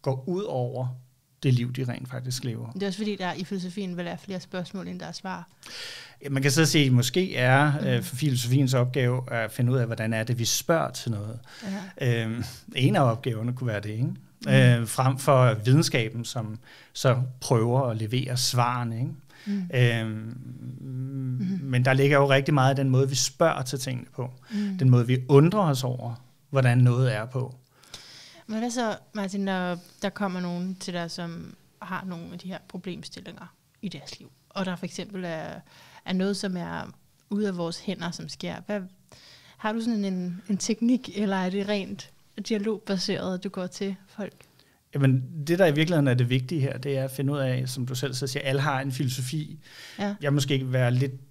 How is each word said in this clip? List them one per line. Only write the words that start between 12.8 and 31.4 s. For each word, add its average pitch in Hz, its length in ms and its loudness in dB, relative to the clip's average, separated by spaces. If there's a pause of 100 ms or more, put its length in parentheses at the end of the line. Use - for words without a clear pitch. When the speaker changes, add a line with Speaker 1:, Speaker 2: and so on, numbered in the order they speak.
Speaker 1:
af 170 40 4 (100)
opgaverne 113 420 -4
kunne 127 160 -4
være 104 120 -2
det, 104 100 -8
ikke? 110 140 -2
Speaker 2:
Mhm. - 500 -4
Speaker 1:
Øh, 123 320 8
frem 131 320 2
for 127 360 6 (100)
videnskaben, 127 600 2
som 107 340 -8 (340)
så 127 240 4 (240)
prøver 120 500 2
at 110 60 -4
levere 113 400 -2
svarene, 120 600 0
ikke? 135 140 -2 (360)
Speaker 2:
Mhm. 196 280 -4
Speaker 1:
Øhm, 113 640 2 (440)
Speaker 2:
Mhm. 135 840 -4
Speaker 1:
men 127 220 2
der 131 80 4
ligger 139 260 6
jo 139 120 6
rigtig 139 240 4
meget 131 160 6
af 135 60 2
den 135 140 2
måde, 131 180 4
vi 139 60 -2
spørger 147 480 0
til 131 160 -6
tingene 127 360 -6
på. 123 160 -6 (200)
Speaker 2:
Mhm. 202 280 -4
Speaker 1:
Den 131 120 6
måde, 123 160 8
vi 127 120 2 (100)
undrer 160 320 8
os 139 240 0
over 123 300 -6 (360)
hvordan 127 280 4
noget 123 360 4
er 107 120 -4
på. 123 280 -6 (920)
Speaker 2:
Men 220 120 -6
hvad 240 120 -2
så, 233 260 -2 (160)
Martin, 202 280 -6
når 185 380 -2 (240)
der 202 80 -2
kommer 185 300 -4
nogen 180 340 -4
til 180 200 -10
dig, 170 160 -4
som 170 440 -10 (280)